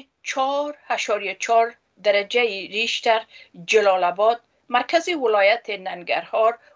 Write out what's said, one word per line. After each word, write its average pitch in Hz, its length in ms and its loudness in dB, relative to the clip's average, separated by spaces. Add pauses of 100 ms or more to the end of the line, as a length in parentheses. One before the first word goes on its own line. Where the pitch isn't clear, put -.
(220)
چهار 285 560 -4 (100)
اشاریه 208 460 -4
چهار 233 420 0 (260)
درجهٔ 202 640 0
ریشتر 226 600 -2 (380)
جلال 196 400 4
آباد، 208 360 2 (280)
مرکز 254 400 0
ولایت 220 600 2
ننگرهار 185 880 -2 (180)